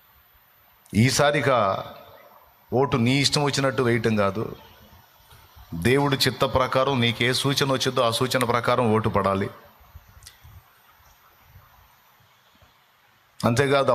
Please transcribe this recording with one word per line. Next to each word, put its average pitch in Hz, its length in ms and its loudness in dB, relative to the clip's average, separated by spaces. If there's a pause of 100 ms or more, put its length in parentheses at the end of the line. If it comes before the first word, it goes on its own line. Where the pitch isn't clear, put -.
(920)
ఈసారిక 139 580 2 (1200)
ఓటు 131 240 0 (100)
నీ 131 80 2 (100)
ఇష్టం 147 240 0
వచ్చినట్టు 135 400 -2
వేయటం 117 340 0
కాదు, 98 220 -2 (1400)
దేవుడి 139 360 2
చిత్త 127 200 0 (120)
ప్రకారం 131 380 0 (100)
నీకు 117 240 -2
ఏ - 20 0 (100)
సూచన 139 360 0
వచ్చిందో 127 320 -2
ఆ - 100 0
సూచన 127 340 0
ప్రకారం 120 420 0
ఓటు 110 220 0
పడాలి. 98 320 0 (4000)
అంతేకాదు, 135 540 2